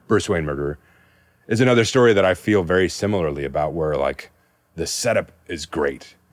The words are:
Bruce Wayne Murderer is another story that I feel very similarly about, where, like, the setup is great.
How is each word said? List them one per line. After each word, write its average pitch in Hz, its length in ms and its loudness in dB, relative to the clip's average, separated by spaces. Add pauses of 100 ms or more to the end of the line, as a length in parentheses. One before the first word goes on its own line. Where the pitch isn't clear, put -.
Bruce 104 200 0
Wayne 82 180 -2
Murderer 71 340 -6 (680)
is 113 140 0
another 123 240 4
story 120 280 4
that 98 120 4
I 92 80 4
feel 101 300 0
very 90 260 2
similarly 82 560 -4
about, 76 280 -4
where, 78 240 -2
like, 67 340 -6 (440)
the 85 120 -6
setup 107 440 -2 (160)
is 76 200 -10
great. 71 480 -6 (180)